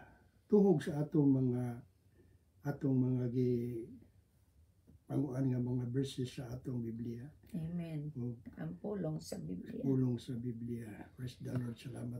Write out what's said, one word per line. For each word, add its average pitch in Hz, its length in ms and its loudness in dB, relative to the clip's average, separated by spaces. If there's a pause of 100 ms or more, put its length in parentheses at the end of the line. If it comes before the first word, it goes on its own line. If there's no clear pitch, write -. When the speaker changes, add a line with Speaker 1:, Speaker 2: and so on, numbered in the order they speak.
(460)
Speaker 1:
tuhog 196 340 8
sa 151 200 -2
atong 151 340 6
mga, 123 300 4 (1000)
atong 135 320 2
mga 127 320 4
gi-, 120 580 2 (1160)
panguan 135 420 0
nga 127 140 2
mga 123 260 0
verses 131 420 -2
sa 139 200 -8
atong 123 320 -6
Biblia. 117 420 -6 (280)
Speaker 2:
Amen. 160 600 -4
Speaker 1:
Ug 120 220 -4 (220)
Speaker 2:
Ang 165 200 -6
pulong 180 400 -4
sa 190 220 -8
Biblia. - 400 -6
Speaker 1:
pulong 131 400 2
sa 123 160 -8
Biblia. 117 560 -6 (240)
Praise 127 240 -10
the 123 160 -6
Lord. 120 180 -2
Salamat. 120 460 -8